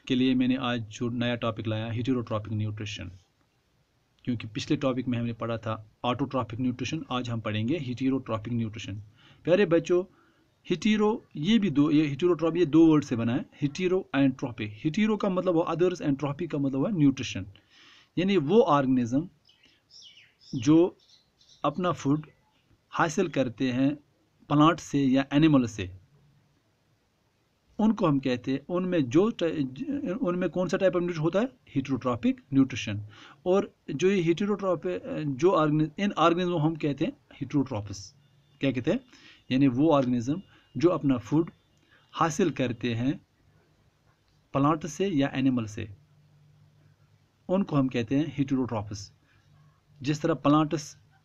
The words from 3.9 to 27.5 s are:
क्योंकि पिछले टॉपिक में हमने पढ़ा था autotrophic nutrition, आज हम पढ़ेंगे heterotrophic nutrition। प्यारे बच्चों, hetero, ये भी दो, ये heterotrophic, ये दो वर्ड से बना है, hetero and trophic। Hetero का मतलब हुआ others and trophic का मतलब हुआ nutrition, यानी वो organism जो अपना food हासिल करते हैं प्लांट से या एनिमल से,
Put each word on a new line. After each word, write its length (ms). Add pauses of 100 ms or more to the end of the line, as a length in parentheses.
क्योंकि 240
पिछले 300
टॉपिक 300
में 120
हमने 140
पढ़ा 240
था 340 (140)
autotrophic 540
nutrition, 520
आज 180
हम 100
पढ़ेंगे 400
heterotrophic 680
nutrition। 460 (480)
प्यारे 220
बच्चों, 380 (680)
hetero, 460 (180)
ये 240
भी 100
दो, 220
ये 240
heterotrophic, 420
ये 80
दो 220
वर्ड 160
से 120
बना 180
है, 120 (180)
hetero 400 (120)
and 160
trophic। 360 (180)
Hetero 360
का 80
मतलब 260
हुआ 180
others 280
and 160
trophic 340
का 60
मतलब 220
हुआ 100
nutrition, 580 (720)
यानी 200
वो 240
organism 680 (1300)
जो 420 (680)
अपना 260
food 360 (640)
हासिल 380
करते 440
हैं 260 (500)
प्लांट 320
से 260
या 280
एनिमल 320
से, 260 (1900)